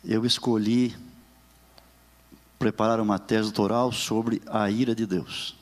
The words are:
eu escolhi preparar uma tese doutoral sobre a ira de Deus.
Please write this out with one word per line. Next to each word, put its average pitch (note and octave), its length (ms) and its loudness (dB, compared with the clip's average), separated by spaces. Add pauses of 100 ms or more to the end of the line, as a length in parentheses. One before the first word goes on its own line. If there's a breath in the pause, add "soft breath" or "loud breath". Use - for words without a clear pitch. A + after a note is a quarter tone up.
eu A2 220 0
escolhi A#2 720 2 (1600)
preparar A2+ 420 2
uma G#2 200 2
tese A2 240 0
doutoral A2 480 0
sobre A2+ 560 -2
a G#2 240 0
ira A#2 240 0
de A2+ 100 -2
Deus. - 560 -6